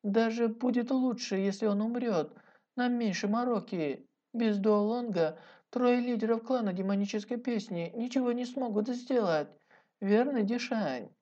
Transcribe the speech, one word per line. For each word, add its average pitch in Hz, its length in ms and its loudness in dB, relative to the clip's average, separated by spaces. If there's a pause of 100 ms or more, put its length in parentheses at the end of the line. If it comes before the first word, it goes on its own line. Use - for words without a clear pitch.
Даже 226 460 2
будет 240 420 0
лучше, 254 440 0
если 196 300 0
он 202 160 2
умрёт. 226 500 0 (440)
Нам 247 180 0
меньше 214 340 0
мороки. 202 800 -2 (260)
Без 220 240 2
Дуолонга 208 840 2 (320)
трое 247 280 4
лидеров 226 440 0
клана 226 300 0
демонической 202 640 -2
песни 196 580 -4
ничего 247 360 0
не 247 140 -2
смогут 226 440 -2
сделать. 202 580 0 (540)
Верно, 226 420 2
Дишань? 196 680 -2 (120)